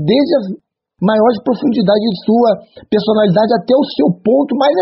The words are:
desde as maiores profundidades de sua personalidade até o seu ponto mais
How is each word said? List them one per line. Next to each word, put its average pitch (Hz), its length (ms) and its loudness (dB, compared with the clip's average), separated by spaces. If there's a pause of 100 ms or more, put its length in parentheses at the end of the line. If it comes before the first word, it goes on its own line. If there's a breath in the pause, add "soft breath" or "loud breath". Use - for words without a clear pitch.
desde 254 400 0
as 202 40 -10 (520)
maiores 214 480 0
profundidades 214 560 0
de 208 240 -4
sua 233 240 2 (400 loud breath)
personalidade 208 720 0
até 254 160 0
o 294 160 2
seu 285 160 0 (160)
ponto 262 320 0
mais 285 240 0